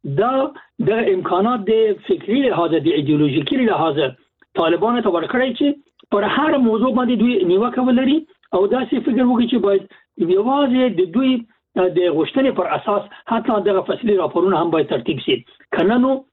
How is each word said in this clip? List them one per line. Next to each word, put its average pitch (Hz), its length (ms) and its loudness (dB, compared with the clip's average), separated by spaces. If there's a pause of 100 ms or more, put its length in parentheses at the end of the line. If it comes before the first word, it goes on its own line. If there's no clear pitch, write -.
دا 247 460 -2 (280)
د 175 120 0
امکانات 202 680 0
د 196 120 -2 (360)
فکري 226 420 0
لحاظه، 160 300 0
د 143 80 0
ایدئولوژیکي 147 680 0
لحاظه 160 520 0 (480)
طالبانو 185 460 0
ته 220 80 0
ورکړی 240 440 -2
چې 285 200 0 (380)
پر 208 120 0
هر 294 340 0
موضوع 233 340 2
باندې 240 280 0
دوی 220 240 2
نیوکه 214 380 0
ولري 262 460 2 (260)
او 190 140 2
داسې 254 280 -2 (100)
فکر 254 180 0
وکړي 240 260 2
چې 254 60 0
باید 196 280 2 (340)
یوازې 247 680 2 (160)
د 226 140 0
دوی، 262 200 2 (440)
اه، 185 120 2
د 175 100 0
غوښتنې 175 520 0
پر 180 160 -2
اساس 202 340 -2 (260)
حتی 233 260 -2 (120)
دغه 196 160 2
فصلي 208 340 -2
راپورونه 170 460 0
هم 170 80 -2
باید 160 180 0
ترتیب 135 320 -4
شي. - 260 -4 (320)
که - 60 0
نه 226 140 2
نو 262 360 0